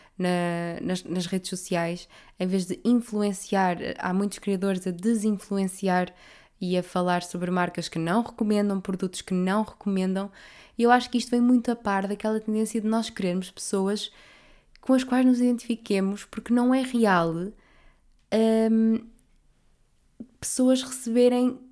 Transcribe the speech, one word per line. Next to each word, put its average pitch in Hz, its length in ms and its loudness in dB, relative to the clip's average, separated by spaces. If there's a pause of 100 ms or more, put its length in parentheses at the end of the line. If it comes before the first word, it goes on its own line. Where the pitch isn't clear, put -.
(180)
na, 175 640 -2
nas, 180 240 -4
nas 180 200 -4
redes 185 240 -4
sociais, 175 560 -4 (320)
em 185 80 -4
vez 185 200 0
de - 180 -8
influenciar, 202 920 0 (200)
há 185 160 -4
muitos 202 260 -2
criadores 190 460 -2
a 185 60 -4
desinfluenciar 196 1200 -2 (460)
e 180 180 -2
a 180 60 0
falar 180 400 0
sobre 180 260 -6
marcas 175 380 -2
que - 100 -8
não 170 260 0
recomendam, 208 580 0
produtos 185 400 -6
que - 120 -6
não 185 300 2
recomendam, 190 640 -4 (480)
e 233 60 0
eu 240 80 8
acho 247 180 4
que 247 80 0
isto - 140 -6
vem 240 80 2
muito 240 320 4
a 240 60 -2
par 196 320 -2
daquela 214 320 -2
tendência 220 400 -2
de 214 80 -2
nós 226 200 0
querermos 185 420 -4
pessoas 202 600 -4 (720)
com 262 120 2
as 262 120 4
quais 254 200 2
nos 254 140 6
identifiquemos, 208 840 0
porque - 280 -6
não 247 220 4
é 262 60 2
real, 190 720 2 (800)
hum, 220 680 4 (1400)
pessoas 254 440 2
receberem 247 760 2 (120)